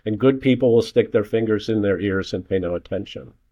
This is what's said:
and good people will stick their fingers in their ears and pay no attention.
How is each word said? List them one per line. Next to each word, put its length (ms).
and 100
good 240
people 320
will 100
stick 280
their 140
fingers 440
in 140
their 160
ears 340
and 160
pay 120
no 160
attention. 560